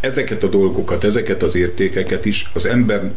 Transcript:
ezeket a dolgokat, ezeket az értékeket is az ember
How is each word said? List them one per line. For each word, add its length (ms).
ezeket 380
a 60
dolgokat, 560
ezeket 380
az 140
értékeket 680
is 300
az 120
ember 500